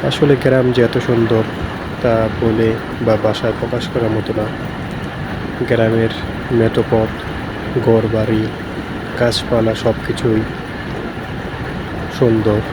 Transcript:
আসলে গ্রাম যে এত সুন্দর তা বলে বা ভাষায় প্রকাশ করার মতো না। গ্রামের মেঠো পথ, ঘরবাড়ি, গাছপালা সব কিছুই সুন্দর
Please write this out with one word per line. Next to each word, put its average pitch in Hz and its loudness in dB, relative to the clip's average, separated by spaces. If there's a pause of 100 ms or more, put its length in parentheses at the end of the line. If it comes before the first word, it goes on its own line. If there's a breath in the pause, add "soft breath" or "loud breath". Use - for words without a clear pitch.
আসলে 143 4
গ্রাম 131 4
যে 123 4
এত 117 2
সুন্দর 117 2 (560)
তা 120 2 (260)
বলে 113 4 (320)
বা 113 4
ভাষায় 107 0
প্রকাশ 120 -2
করার 117 0
মতো 107 -2
না। 107 -2 (1200)
গ্রামের 113 4 (400)
মেঠো 113 4
পথ, 110 2 (760)
ঘরবাড়ি, 110 2 (760)
গাছপালা 113 2
সব 113 0 (100)
কিছুই 110 0 (1800)
সুন্দর 110 4 (120)